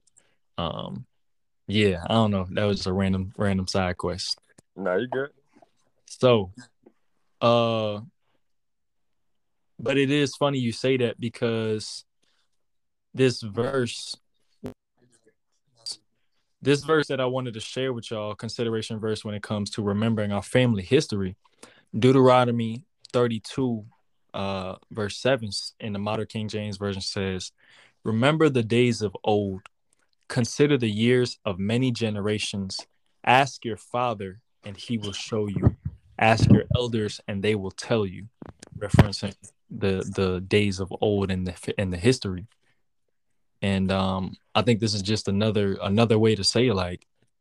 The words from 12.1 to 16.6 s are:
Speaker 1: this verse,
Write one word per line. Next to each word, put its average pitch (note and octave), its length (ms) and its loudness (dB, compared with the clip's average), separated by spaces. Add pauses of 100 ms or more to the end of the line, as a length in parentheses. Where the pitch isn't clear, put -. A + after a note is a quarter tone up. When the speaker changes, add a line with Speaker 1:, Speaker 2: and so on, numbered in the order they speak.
Speaker 1:
this B2+ 280 2
verse, A#2+ 760 -4 (2500)